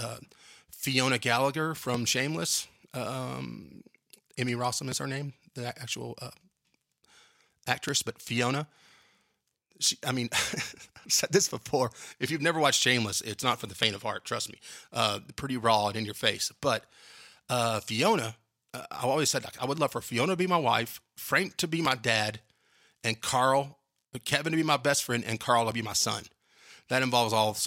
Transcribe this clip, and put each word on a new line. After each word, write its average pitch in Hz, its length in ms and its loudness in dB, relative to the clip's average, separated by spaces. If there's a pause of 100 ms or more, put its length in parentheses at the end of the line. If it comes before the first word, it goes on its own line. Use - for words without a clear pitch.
uh, 117 160 -8 (540)
Fiona 131 460 2
Gallagher 139 580 2
from 120 300 -2
Shameless. 151 600 0 (260)
Um, 127 920 -8 (540)
Emmy 123 160 -2
Rossum 123 360 -4
is 127 100 -4
her 139 80 -6
name, 139 260 -6 (220)
the 120 120 -8
actual, 120 540 -10
uh, 123 80 -12 (1400)
actress, 127 360 -2
but - 180 -8
Fiona. 123 460 0 (1120)
She, - 260 0
I 127 60 0
mean, 123 180 -2
<laughs> - 40 -8
I've - 800 -4
said - 200 2
this - 180 4
before. 127 420 -2 (280)
If 131 120 -2
you've 156 100 -4
never 165 180 0
watched 143 220 4
Shameless, 117 400 2
it's 107 220 -8
not 123 160 2
for - 80 -10
the 92 80 -12
faint 110 200 0
of 101 80 -10
heart. 101 220 -6
Trust 113 260 -4
me. - 80 -20 (320)
Uh, 107 280 0 (160)
pretty 135 220 -6
raw 110 300 4
and 101 100 -2
in 110 80 -4
your 104 80 -8
face. 101 380 -2 (100)
But, 120 240 0 (640)
uh, 117 320 2
Fiona, 120 540 0 (380)
uh, - 180 -10
I've - 140 -6
always 135 240 2
said, 127 140 -2
like, - 180 -12
I 127 40 -4
would 143 140 -2
love 143 120 2
for 117 100 -6
Fiona 127 320 0
to 180 40 -2
be 185 100 0
my 180 100 2
wife, 117 440 0 (140)
Frank - 420 0
to 180 100 -2
be 165 140 -2
my 135 140 4
dad, 110 440 0 (640)
and 113 160 0
Carl, 135 580 2 (480)
Kevin 147 260 2
to 160 60 2
be 160 60 2
my 151 140 4
best 139 260 2
friend, 120 220 -2
and 110 140 -4
Carl 117 280 4
to 110 60 -2
be 117 80 -2
my 107 120 -8
son. 107 300 0 (680)
That 131 140 2
involves 120 300 4
all, 107 340 2